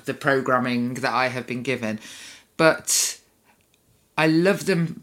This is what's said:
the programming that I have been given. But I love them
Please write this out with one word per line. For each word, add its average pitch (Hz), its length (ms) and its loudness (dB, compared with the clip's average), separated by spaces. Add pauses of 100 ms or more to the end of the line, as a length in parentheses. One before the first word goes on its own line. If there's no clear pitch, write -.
the 135 100 -4
programming 123 800 0
that 123 180 -2
I 127 160 2
have 120 200 -6
been 123 160 -6
given. 113 340 -4 (580)
But - 640 2 (1000)
I 156 120 4
love 165 380 2
them 170 360 -2